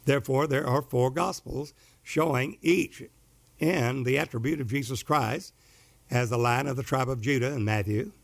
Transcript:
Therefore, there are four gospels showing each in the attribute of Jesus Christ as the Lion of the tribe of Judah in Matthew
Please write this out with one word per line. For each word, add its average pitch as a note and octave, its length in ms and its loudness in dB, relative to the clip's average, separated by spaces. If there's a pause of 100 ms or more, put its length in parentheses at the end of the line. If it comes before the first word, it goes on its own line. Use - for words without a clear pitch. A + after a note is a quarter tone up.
Therefore, C#3 420 2
there C#3 200 0
are C3 140 2
four B2+ 280 2
gospels D3 640 -4 (300)
showing C#3+ 580 0
each E3 420 0 (560)
in C3+ 440 2
the C3 140 2
attribute D3+ 420 -2
of B2+ 80 -6
Jesus B2+ 360 -4
Christ C#3+ 500 -2 (560)
as B2 200 2
the A#2+ 80 0
Lion A#2+ 280 2
of C3+ 100 -2
the C3+ 80 -6
tribe C3 260 0
of B2+ 120 -4
Judah C3 320 0
in A#2+ 100 -2
Matthew G#2+ 480 0 (120)